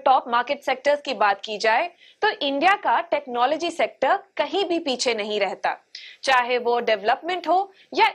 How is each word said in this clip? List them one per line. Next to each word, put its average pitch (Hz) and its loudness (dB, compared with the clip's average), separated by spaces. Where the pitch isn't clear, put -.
टॉप 269 4
मार्केट 240 -2
सेक्टर्स 285 0
की 285 -6
बात 202 2
की 214 -8
जाए 226 2
तो 415 4
इंडिया 311 2
का 302 0
टेक्नोलॉजी 294 -2
सेक्टर 277 0
कहीं 311 -2
भी 339 0
पीछे 254 -2
नहीं 208 -4
रहता, 190 -2
चाहे 247 2
वो 240 0
डेवलपमेंट 254 -2
हो 381 2
या 415 4